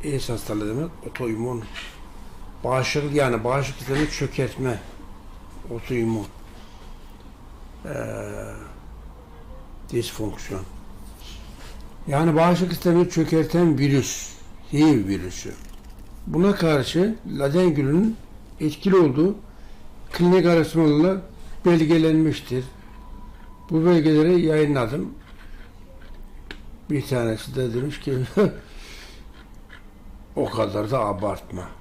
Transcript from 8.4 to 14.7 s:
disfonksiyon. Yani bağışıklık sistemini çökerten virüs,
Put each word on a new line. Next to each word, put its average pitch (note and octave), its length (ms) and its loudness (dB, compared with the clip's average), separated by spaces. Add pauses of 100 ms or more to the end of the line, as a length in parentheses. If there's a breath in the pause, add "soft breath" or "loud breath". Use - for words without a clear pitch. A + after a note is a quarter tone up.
disfonksiyon. G#2+ 720 -6 (1500 loud breath)
Yani D3+ 280 4
bağışıklık F3 380 4
sistemini F3 360 4
çökerten D#3+ 680 4
virüs, C3+ 560 2 (400)